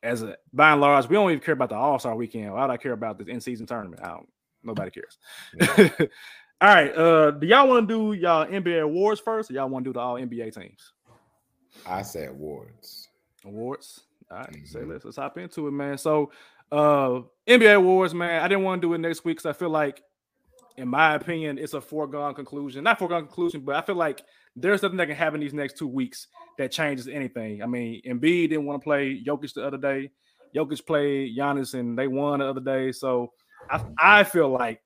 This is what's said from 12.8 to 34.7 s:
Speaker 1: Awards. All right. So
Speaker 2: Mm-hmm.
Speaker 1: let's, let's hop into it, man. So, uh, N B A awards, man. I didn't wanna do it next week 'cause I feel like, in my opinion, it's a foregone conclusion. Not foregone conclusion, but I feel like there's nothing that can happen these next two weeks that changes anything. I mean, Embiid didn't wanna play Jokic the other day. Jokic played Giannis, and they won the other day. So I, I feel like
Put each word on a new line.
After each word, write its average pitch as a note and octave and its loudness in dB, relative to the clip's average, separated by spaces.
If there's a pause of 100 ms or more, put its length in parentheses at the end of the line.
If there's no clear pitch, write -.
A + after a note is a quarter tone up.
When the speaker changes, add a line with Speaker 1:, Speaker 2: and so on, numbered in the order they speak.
Speaker 1:
Awards. A2 -14 (280)
All F2 -18
right. - -18 (100)
So - -16
Speaker 2:
Mm-hmm. B2 -12
Speaker 1:
let's, - -16
let's - -16
hop C#3 -12
into E3+ -10
it, C#3 -4
man. C#3+ -6
So, D3+ 0 (400)
uh, C#3+ 4 (280)
N B3 8
B A3+ 8
A G#3 10
awards, F#3 4
man. E3+ -2
I - 0
didn't G3 2
wanna F#3 -2
do E3+ 0
it E3 -4
next E3 -4
week E3 -4
'cause - -8
I D3+ -2
feel E3+ -4
like, D3+ -2 (720)
in C3 -8
my D3+ 4
opinion, D3+ -4
it's D3+ -10
a C#3+ -6
foregone D3 -6
conclusion. C#3+ -12
Not A3+ 4
foregone F3 -4
conclusion, E3+ -6
but C#3 -4
I D3+ 0
feel G3 -6
like D#3 -4 (320)
there's F#3+ 0
nothing F#3+ -2
that F3 0
can D3 -8
happen D#3 -2
these C#3+ -6
next C#3+ -8
two D3+ -8
weeks B2+ -6 (300)
that C3 -4
changes C#3 -4
anything. A2+ -10
I A2+ -8
mean, A#2+ -6
Embiid D#3 0
didn't D#3 -4
wanna C#3+ -6
play C#3 -2
Jokic C#3+ -6
the C3 -8
other C#3 -8
day. C3+ -6 (420)
Jokic D3 -6
played C#3 -2
Giannis, C#3 -4
and A#2+ -6
they C3 -2
won C#3+ -2
the C#3 -2
other C3 -6
day. C3 -4
So B2 -4 (360)
I, B2 -4 (140)
I G3 8
feel E3+ 0
like A#2+ -2